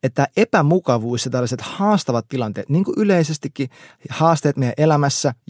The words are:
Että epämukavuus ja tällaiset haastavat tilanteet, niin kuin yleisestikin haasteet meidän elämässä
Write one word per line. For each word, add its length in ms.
Että 240
epämukavuus 880
ja 60
tällaiset 300
haastavat 680
tilanteet, 400
niin 140
kuin 140
yleisestikin 720
haasteet 480
meidän 200
elämässä 560